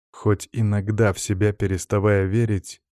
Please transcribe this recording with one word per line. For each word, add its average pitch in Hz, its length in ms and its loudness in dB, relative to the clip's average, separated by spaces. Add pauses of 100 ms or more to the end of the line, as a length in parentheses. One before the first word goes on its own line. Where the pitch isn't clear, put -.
(120)
Хоть - 400 -2
иногда 104 600 0
в - 80 -4
себя 101 340 0
переставая 98 720 0
верить, 104 580 -2 (100)